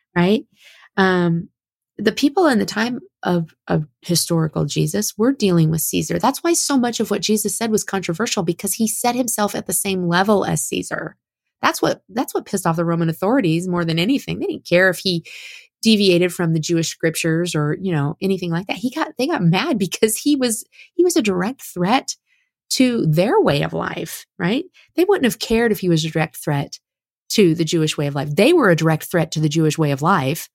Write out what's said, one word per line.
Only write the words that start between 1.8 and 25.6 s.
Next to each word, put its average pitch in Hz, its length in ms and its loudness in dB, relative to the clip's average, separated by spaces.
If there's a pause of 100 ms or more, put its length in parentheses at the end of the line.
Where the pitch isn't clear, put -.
the 208 140 -2
people 294 360 2
in 254 120 2
the 196 80 0
time 233 320 -4 (240)
of, 175 320 -2 (140)
of 160 180 0 (140)
historical 160 640 0
Jesus 156 520 -2
were 233 140 2
dealing 175 400 2
with 160 120 -2
Caesar. 170 360 -2
That's 240 240 0
why 339 120 2
so 285 220 0
much 240 220 0
of 214 100 -2
what 202 120 -2
Jesus 208 360 -2
said 226 140 -4
was 214 140 0
controversial, 190 580 -4
because 175 320 -4
he 220 140 0
set 240 260 -2
himself 220 400 -2
at - 140 -8
the 190 40 -4
same 185 360 -2
level 190 360 2
as 160 200 -2
Caesar. - 520 -8 (460)
That's 311 180 0
what, - 280 0
that's 233 260 -4
what 370 120 -4
pissed 196 200 -4
off 165 80 4
the 170 100 0
Roman 170 240 0
authorities 185 600 0
more 175 160 -2
than 165 160 0
anything. 202 400 -2
They 339 60 -4
didn't - 200 -8
care 180 220 4
if 175 100 0
he 175 260 -4 (580)
deviated 185 520 4
from 165 180 0
the 165 60 2
Jewish 165 300 -2
scriptures 165 680 -2
or, 147 260 -2
you 185 120 -4
know, 147 280 -2
anything 185 300 -2
like 175 160 -4
that. 277 120 -6
He 254 120 -4
got, 320 280 -6
they 262 100 0
got 330 140 -2
mad 196 360 2
because 202 380 0
he 294 180 0
was, 247 300 -2 (300)
he 349 100 2
was 349 100 2
a 311 80 2
direct 196 400 -4
threat 190 540 -2 (540)
to 247 360 2
their 190 340 2
way 156 220 2
of 156 100 -4
life, - 540 -8 (100)
right? 220 280 -2 (320)
They 330 80 4
wouldn't 381 220 4
have - 120 0
cared 226 320 2